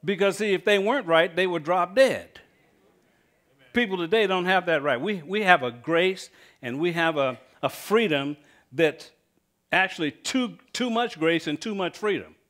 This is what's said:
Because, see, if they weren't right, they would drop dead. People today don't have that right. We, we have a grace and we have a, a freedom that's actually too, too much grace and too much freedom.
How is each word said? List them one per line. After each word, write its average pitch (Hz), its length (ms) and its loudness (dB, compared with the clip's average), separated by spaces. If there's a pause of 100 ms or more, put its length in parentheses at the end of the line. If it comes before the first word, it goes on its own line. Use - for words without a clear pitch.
Because, 196 340 0
see, 208 140 0
if 180 120 -2
they 208 140 4
weren't 190 280 0
right, 165 280 4
they 185 140 0
would 170 160 -4
drop 180 320 0
dead. 196 440 2 (1300)
People 196 260 -2
today 196 300 2
don't 180 180 0
have 185 200 2
that 156 160 0
right. 135 180 0
We, 202 200 -4
we 190 220 -4
have 180 220 6
a 120 80 -4
grace 165 580 -2 (320)
and 127 180 -6
we 175 120 0
have 165 260 0
a, 127 200 -2 (240)
a 139 60 -2
freedom 147 720 0 (340)
that's 151 380 0 (640)
actually 175 400 0
too, 240 440 -4 (160)
too 247 160 -4
much 226 300 -2
grace 160 280 0
and 147 140 -6
too 220 140 -8
much 180 240 -6
freedom. 160 380 -4 (140)